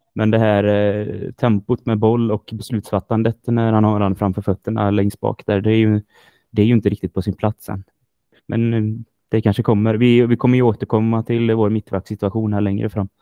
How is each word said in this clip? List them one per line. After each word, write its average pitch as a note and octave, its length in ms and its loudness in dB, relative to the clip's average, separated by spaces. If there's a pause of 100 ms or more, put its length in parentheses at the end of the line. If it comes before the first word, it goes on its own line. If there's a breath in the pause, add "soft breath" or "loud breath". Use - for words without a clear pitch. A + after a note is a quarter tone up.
(140)
Men G#2+ 180 0
det A2+ 80 2
här, G#2 240 2
eh, G#2 680 -2
tempot A#2 540 -2
med A2+ 120 0
boll A2+ 340 0
och - 200 -6
beslutsfattandet A2+ 960 -4
när A#2 260 0
han G#2+ 100 4
har G#2+ 160 2
han G2 160 0
framför G2+ 260 -2
fötterna G#2 500 -2
längst G2+ 280 0
bak A2 260 -6
där, G2+ 160 0
det A2 100 2
är A2 60 4
ju, G#2+ 240 2 (480 soft breath)
det G#2+ 120 0
är G#2 40 4
ju A#2+ 80 4
inte G#2+ 160 2
riktigt F#2+ 240 -4
på F#2+ 80 -2
sin F#2 140 -4
plats - 340 -4
än. G2 140 -10 (640 soft breath)
Men, A#2 260 -2
eh, A2 300 -4 (260)
det A2+ 120 0
kanske G#2+ 220 0
kommer. A2 320 2
Vi, A#2+ 300 4
vi A#2+ 100 2
kommer B2 200 2
ju B2+ 60 2
återkomma A2+ 640 0
till A#2 280 -2
vår A2 180 0
mittbacksituation G#2 840 -4
här G2+ 80 -2
längre G2+ 280 -2
fram. G2 200 -4 (120)